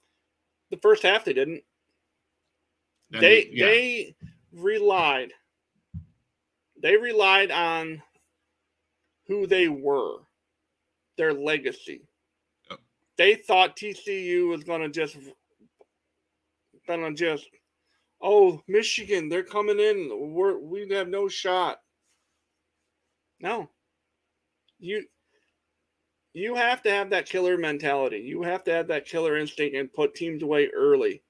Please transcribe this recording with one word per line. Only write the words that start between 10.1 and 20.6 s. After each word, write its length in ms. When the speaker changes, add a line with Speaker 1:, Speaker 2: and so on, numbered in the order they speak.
Speaker 1:
their 160
legacy. 680
Speaker 2:
Yep. 100
Speaker 1:
They 180
thought 420
T 180
C 340
U 200
was 140
gonna 280
just, 260
gonna 280
just, 320
"Oh, 480
Michigan, 600
they're 140
coming 360
in. 560
We're, 240
we 320